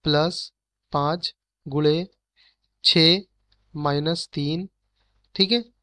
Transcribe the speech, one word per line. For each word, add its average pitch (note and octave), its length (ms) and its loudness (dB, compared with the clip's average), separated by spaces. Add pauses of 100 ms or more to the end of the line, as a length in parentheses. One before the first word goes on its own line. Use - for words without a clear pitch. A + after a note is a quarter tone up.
प्लस D#3 320 0 (560)
पाँच D3+ 420 -2 (320)
गुणे D3+ 400 0 (800)
छः E3+ 360 4 (540)
माइनस D3 600 -2
तीन, D#3 340 -4 (640)
ठीक G3 180 0
है A#3+ 100 0 (200)